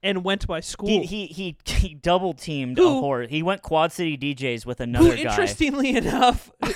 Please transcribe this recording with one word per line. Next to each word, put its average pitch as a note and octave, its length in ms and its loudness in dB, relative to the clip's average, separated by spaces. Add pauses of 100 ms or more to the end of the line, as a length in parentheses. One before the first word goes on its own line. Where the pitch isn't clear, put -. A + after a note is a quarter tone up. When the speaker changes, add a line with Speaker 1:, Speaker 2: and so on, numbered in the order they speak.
Speaker 1:
and F#3 220 -2
went G3 180 0
to - 80 -4
my E3 100 -6
school. - 280 -6
Speaker 2:
He, G#3+ 160 4
he, G3 220 -8
he, E3+ 300 -10 (100)
he F3+ 280 0
double F3 380 0
teamed C3+ 460 -6
a E3+ 40 8
Speaker 1:
Who C#4+ 180 4
Speaker 2:
horse. B2+ 300 -2
He D#3 120 -2
went F#3 200 -2
Quad D#3+ 300 0
City D#3+ 240 -4
D C#3+ 180 -4
Js B2 320 -4
with B2 140 -8
another B2+ 360 4
Speaker 1:
who, D4+ 80 -2
Speaker 2:
guy. - 60 0
Speaker 1:
interestingly C#4 640 0
<laughs> A#3 60 0
enough, B3 480 2 (260)